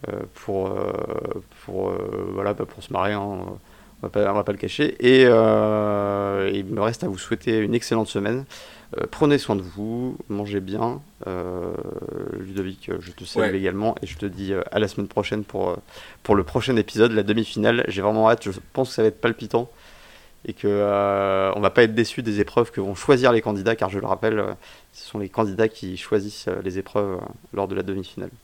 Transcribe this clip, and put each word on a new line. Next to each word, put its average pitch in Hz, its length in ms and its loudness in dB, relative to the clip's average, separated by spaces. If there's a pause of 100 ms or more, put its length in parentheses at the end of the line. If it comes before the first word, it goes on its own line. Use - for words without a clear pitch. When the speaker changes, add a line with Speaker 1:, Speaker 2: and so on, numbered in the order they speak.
(100)
Speaker 1:
euh, 101 100 -4 (140)
pour, 95 340 -2
euh, 98 240 -2 (720)
pour, 95 260 -2
euh, 95 420 -4
voilà, 98 200 -2
bah, 101 120 -6
pour - 180 -18
se - 80 -14
marrer, 98 220 0
hein, 104 80 -4
on 98 360 -8 (440)
va - 80 -6
pas, 104 220 2
on 101 40 2
va 104 80 2
pas 104 80 -2
le 101 60 -2
cacher. - 420 -2
Et, 131 280 8
euh, 104 1300 4
il 98 120 -4
me 104 160 -4
reste 117 240 -2
à - 20 -2
vous 95 120 -4
souhaiter 113 400 -2
une 107 160 0
excellente 113 320 0
semaine. 110 360 -2 (540)
Euh, - 120 -4
prenez 147 280 4
soin 110 180 0
de 98 60 -2
vous, 110 560 -6 (100)
mangez 101 320 -4
bien. 113 400 -4 (260)
Euh, 90 460 -6 (680)
Ludovic, 95 500 -6
euh, 90 100 -4
je 87 120 -16
te - 120 -16
salue 107 300 0
Speaker 2:
Ouais. 95 40 0
Speaker 1:
également 98 440 0
et 98 60 -8
je - 100 -12
te - 80 -6
dis, 95 260 -6
euh, 95 100 0 (100)
à - 80 2
la 107 100 2
semaine 101 180 -4
prochaine 107 380 -2
pour, 95 240 -2
euh, 87 60 -2 (480)
pour 107 120 6
le 98 80 4
prochain 127 320 0
épisode, 110 380 4
la 107 100 2
demi-finale. 110 640 2
J'ai 95 140 -4
vraiment 110 280 6
hâte, 117 140 4
je 101 80 -4 (220)
pense 131 160 0
que - 60 -8
ça 117 80 2
va 110 40 6
être - 140 -2
palpitant 117 480 0 (760)
et - 80 -8
que, - 140 -4
euh, 101 880 2
on 104 60 -4
va 98 80 4
pas 123 140 6
être 110 120 4
déçus 113 260 0
des 107 200 -2
épreuves 113 300 0
que - 100 -4
vont 98 140 -4
choisir 127 360 4
les 113 100 4
candidats, 107 360 0
car 95 120 0
je 98 100 -4
le - 80 -4
rappelle, 107 320 0
euh, 98 140 -2 (380)
ce - 160 -20
sont - 120 -8
les 98 100 -4
candidats 110 400 0
qui 92 260 -10
choisissent, 104 540 -4
euh, 92 140 -2
les 92 140 -4
épreuves, 98 440 -2
euh, - 40 -10 (280)
lors 98 160 -2
de 98 60 -6
la 95 80 -2
demi-finale. 95 480 -8 (120)